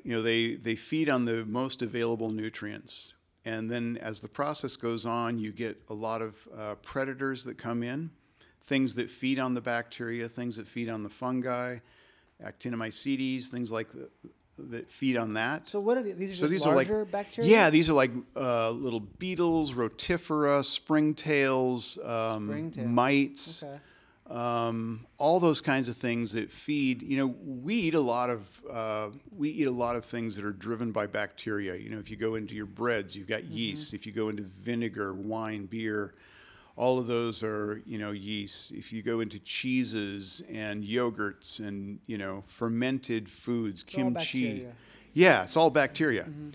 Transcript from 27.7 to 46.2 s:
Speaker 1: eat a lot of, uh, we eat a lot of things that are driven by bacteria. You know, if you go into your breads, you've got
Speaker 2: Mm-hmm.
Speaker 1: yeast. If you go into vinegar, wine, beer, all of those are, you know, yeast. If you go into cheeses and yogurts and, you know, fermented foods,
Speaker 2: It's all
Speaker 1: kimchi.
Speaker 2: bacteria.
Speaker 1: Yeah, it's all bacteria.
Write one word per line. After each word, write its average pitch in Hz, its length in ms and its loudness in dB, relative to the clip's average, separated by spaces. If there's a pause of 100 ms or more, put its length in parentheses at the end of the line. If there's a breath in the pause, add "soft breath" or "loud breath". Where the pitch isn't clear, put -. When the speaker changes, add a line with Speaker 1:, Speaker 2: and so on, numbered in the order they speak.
Speaker 1:
eat 170 200 4
a 160 60 6
lot 123 280 2
of, 107 400 -6
uh, 110 380 -2 (280)
we 151 140 -2
eat 156 180 0
a 127 40 2
lot 120 240 0
of 113 100 -4
things 113 300 -4
that 101 100 -6
are 104 80 -2
driven 110 380 -4
by 104 160 0
bacteria. 101 680 -4
You 107 140 -10
know, 107 100 -8
if 101 120 -14
you 110 60 -10
go 110 180 0
into 110 200 -6
your 107 120 -6
breads, 101 480 -2
you've 98 120 -10
got 107 160 -2
Speaker 2:
Mm-hmm. 87 100 -10
Speaker 1:
yeast. 113 400 -4
If 104 120 -10
you 110 60 -10
go 107 180 0
into 104 140 -6
vinegar, 98 720 -4
wine, 107 520 -6
beer, 104 480 -4 (600 loud breath)
all 127 220 4
of 127 80 0
those 117 380 0
are, 107 420 -4
you 107 140 -6
know, 107 120 -4
yeast. 104 600 -6
If - 200 -12
you 110 120 -8
go 117 160 0
into 107 180 -4
cheeses 104 1120 -2
and 107 340 -6
yogurts 107 760 -2
and, 101 480 -8
you 113 100 -6
know, 98 300 -6
fermented 117 840 -2
foods, 113 540 -4
Speaker 2:
It's - 100 -12
all 139 120 0
Speaker 1:
kimchi. 123 100 2
Speaker 2:
bacteria. 123 560 -2 (420 loud breath)
Speaker 1:
Yeah, 147 300 10
it's - 120 -4
all 165 140 8
bacteria. 135 540 2